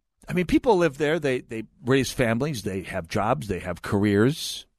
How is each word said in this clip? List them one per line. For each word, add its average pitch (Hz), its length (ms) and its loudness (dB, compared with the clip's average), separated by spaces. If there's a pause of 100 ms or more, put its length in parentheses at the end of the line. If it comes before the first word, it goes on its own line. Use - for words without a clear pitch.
(280)
I 147 60 -8
mean, 180 120 -2
people 262 300 4
live 160 220 2
there. 156 200 2
They, 135 220 0
they 113 240 -10 (200)
raise 131 280 2
families. 120 500 -2
They 98 200 -6
have 87 260 -8
jobs. 110 400 -2
They 92 100 -4
have 87 240 -8
careers. 104 840 2 (120)